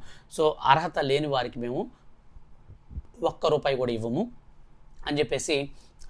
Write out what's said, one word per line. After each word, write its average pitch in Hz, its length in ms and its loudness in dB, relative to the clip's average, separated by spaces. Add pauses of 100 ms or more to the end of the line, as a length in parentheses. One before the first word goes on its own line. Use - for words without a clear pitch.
(380)
So 160 60 4 (300)
అర్హత 165 260 2 (120)
లేని 147 240 2
వారికి 123 300 -2
మేము 127 160 -2 (1500)
ఒక్క 156 240 2
రూపాయి 135 280 2
కూడా 120 160 0
ఇవ్వము 117 260 0 (840)
అని 147 140 0
చెప్పేసి 143 360 0 (520)